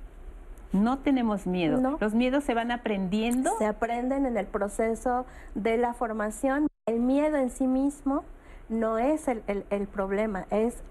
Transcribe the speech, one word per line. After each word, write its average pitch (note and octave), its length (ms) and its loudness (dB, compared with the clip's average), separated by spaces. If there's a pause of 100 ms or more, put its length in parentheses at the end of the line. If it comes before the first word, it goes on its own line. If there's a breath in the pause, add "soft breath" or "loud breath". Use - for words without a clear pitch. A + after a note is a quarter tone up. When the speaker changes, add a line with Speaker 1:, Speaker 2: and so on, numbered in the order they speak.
(760)
Speaker 1:
No A#3 240 2
tenemos A#3 480 2
miedo. F3+ 340 2
Speaker 2:
No. C4+ 180 0
Speaker 1:
¿Los G#3 160 0
miedos B3+ 300 2
se B3 80 0
van A#3 180 0
aprendiendo? A3+ 880 0
Speaker 2:
Se A3+ 60 0
aprenden A#3+ 600 0
en A#3 100 0
el F#3+ 100 -2
proceso A3+ 760 0 (300 loud breath)
de A3+ 240 2
la A#3+ 160 2
formación. A#3 720 0 (180)
El A#3 160 2
miedo C#4+ 380 4
en B3+ 100 2
sí B3+ 180 0
mismo C#4 580 2 (440 loud breath)
no A3 300 0
es D4 300 2
el, A3+ 180 0
el, G3+ 240 -2
el G3+ 160 0
problema, G3 640 -2
es A3 260 2 (140)